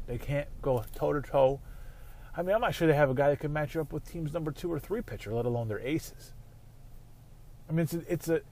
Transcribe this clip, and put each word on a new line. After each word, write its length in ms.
They 120
can't 280
go 240
toe 200
to 80
toe. 360
I 60
mean, 120
I'm 60
not 140
sure 120
they 60
have 160
a 60
guy 160
that 80
can 120
match 280
up 160
with 120
team's 280
number 160
two 200
or 80
three 220
pitcher, 320
let 140
alone 220
their 120
aces. 540
I 60
mean, 120
it's 100
a, 180
it's 160
a, 240